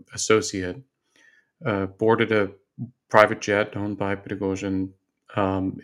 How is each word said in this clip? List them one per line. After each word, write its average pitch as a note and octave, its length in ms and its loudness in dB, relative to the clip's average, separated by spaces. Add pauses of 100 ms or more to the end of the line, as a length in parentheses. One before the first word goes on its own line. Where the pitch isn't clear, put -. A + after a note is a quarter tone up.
(120)
associate, G2+ 640 -2 (880)
uh, G2+ 220 -2
boarded A2 460 2
a G2+ 180 0 (580)
private G#2+ 320 6
jet G#2 380 -2
owned G2+ 180 -6
by G2 180 -4
Prigozhin, F#2+ 760 -4 (460)
um, F#2+ 480 -2